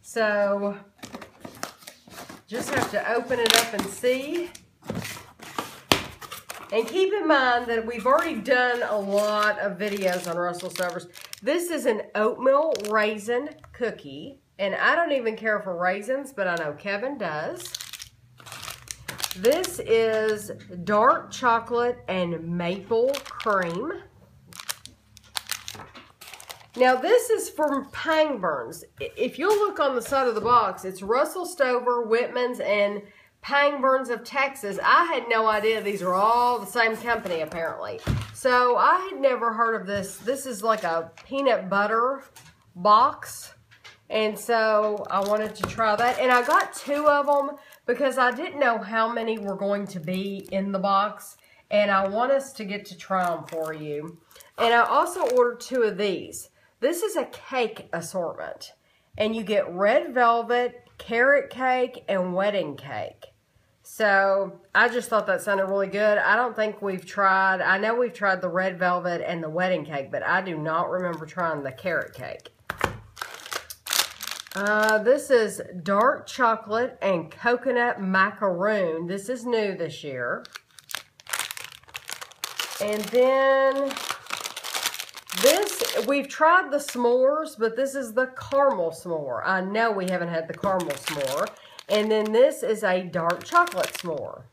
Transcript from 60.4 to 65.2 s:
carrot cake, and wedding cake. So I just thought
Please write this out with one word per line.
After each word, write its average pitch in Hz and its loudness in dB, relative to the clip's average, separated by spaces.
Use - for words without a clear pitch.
carrot 254 4
cake, 254 -2
and 180 0
wedding 185 0
cake. 131 -10
So 196 2
I 226 6
just 240 -4
thought 208 2